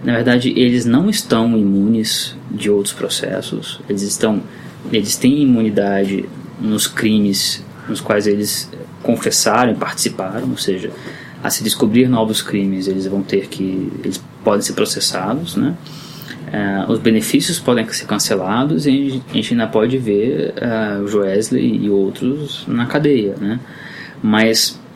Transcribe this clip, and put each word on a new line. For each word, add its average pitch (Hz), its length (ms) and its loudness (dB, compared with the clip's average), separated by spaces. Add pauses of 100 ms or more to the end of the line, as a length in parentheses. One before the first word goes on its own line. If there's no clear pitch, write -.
Na 127 100 2
verdade, 123 420 4
eles 123 300 4
não 135 240 4
estão 117 480 2
imunes 104 760 2 (160)
de 104 180 -2
outros 101 240 4
processos, - 960 -4
eles 101 140 0
estão, 101 380 0 (520)
eles 104 220 0
têm 139 260 4
imunidade 101 840 2 (360)
nos 107 240 0
crimes 104 760 0 (260)
nos 107 120 -4
quais 104 260 2
eles 104 420 0 (320)
confessaram 117 720 2
e 101 40 2
participaram, 95 760 -4
ou - 80 -2
seja, - 340 -2 (520)
a - 60 0
se - 140 -4
descobrir 117 440 4
novos 113 340 2
crimes, 98 460 -2
eles 95 200 -2
vão 98 140 -2
ter 98 260 0
que, 95 440 -4 (120)
eles - 180 -4 (220)
podem 104 180 2
ser - 120 -4
processados, 107 840 -2
né? 143 200 0 (760)
É, 98 340 -2
os 113 120 2
benefícios 117 600 0
podem 117 320 2
ser - 140 -8
cancelados 110 800 0
e 143 40 4
a - 20 6
gente, 135 380 0
a - 40 -12
gente 110 200 0
ainda 117 140 2
pode 113 300 2
ver, 113 600 0
é, 110 420 -2
o 101 80 -2
Joesley 104 760 2
e 101 60 0
outros 110 800 -2
na 120 180 0
cadeia, 135 560 2
né? 107 180 -2 (600)
Mas 110 580 2 (160)